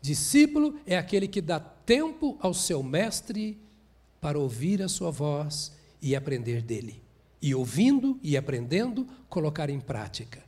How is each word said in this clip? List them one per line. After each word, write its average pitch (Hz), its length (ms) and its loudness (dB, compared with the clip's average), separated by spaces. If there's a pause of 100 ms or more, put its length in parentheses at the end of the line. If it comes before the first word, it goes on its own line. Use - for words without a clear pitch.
Discípulo 294 840 4
é 185 120 2
aquele 190 300 0
que 196 140 -4
dá 160 180 -2
tempo 294 800 0
ao 185 140 0
seu 170 280 -2
mestre 208 760 -2 (640)
para 147 180 -2
ouvir 143 420 0
a 190 60 -2
sua 175 240 -2
voz 147 640 -2 (280)
e 135 140 2
aprender 120 460 -2
dele. 113 400 -8 (400)
E 139 140 2
ouvindo 240 680 2
e 147 140 0
aprendendo, 170 720 -2 (220)
colocar 156 400 -2
em 139 100 -4
prática. 110 680 -10